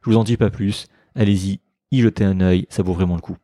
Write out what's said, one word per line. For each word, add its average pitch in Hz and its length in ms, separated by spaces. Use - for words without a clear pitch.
Je 120 60
vous 110 80
en 113 80
dis 117 100
pas 110 140
plus, - 380
allez-y, 98 460
y 131 100
jetez 110 240
un 95 160
œil, 92 280
ça 101 140
vaut 90 100
vraiment 87 220
le 85 60
coup. - 220